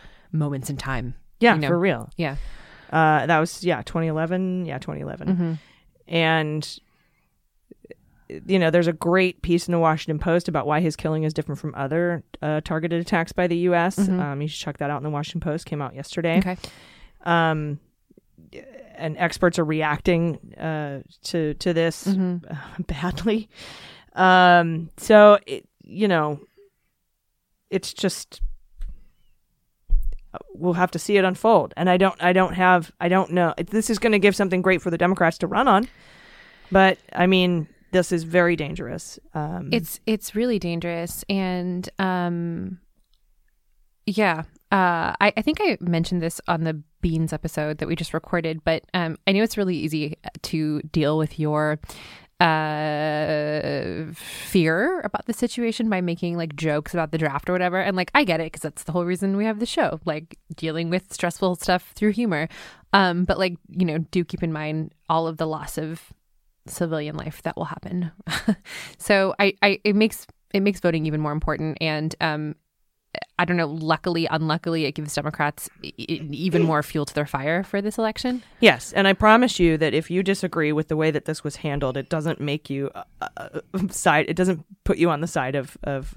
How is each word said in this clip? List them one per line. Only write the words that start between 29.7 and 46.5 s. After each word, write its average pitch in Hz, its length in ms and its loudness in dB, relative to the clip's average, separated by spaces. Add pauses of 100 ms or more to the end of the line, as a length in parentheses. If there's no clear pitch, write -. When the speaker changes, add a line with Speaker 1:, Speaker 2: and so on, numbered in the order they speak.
Speaker 2:
we'll 180 200 0
have 180 180 2
to 175 60 -4
see 208 180 2
it 185 80 6
unfold. 185 520 4
And 175 120 2
I 180 80 6
don't, 190 260 2
I 180 100 4
don't 180 220 4
have, 185 360 4 (100)
I 175 80 0
don't 185 240 2
know. 175 260 2
This 214 320 -2
is 214 80 0
gonna 214 200 4
give 196 160 4
something 185 280 0
great 185 200 2
for 190 80 -4
the 170 80 -2
Democrats 175 400 2
to - 80 -4
run 233 220 0
on. 214 200 4 (840)
But, 190 260 6 (140)
I 180 140 2
mean, 180 420 2 (240)
this 180 200 2
is 165 120 0
very 170 320 4
dangerous. 156 600 -8 (160)
Um, 160 380 -6
Speaker 1:
It's, 160 340 -2
it's 220 280 -4
really 226 240 0
dangerous. 170 720 -6
And, 180 600 -2 (100)
um, 175 800 -4 (1300)
yeah, 180 380 0 (280)
uh, 175 480 2
I, 208 160 4
I 220 60 0
think 311 180 0
I 339 200 2
mentioned 170 420 0
this 165 260 -4
on 165 160 0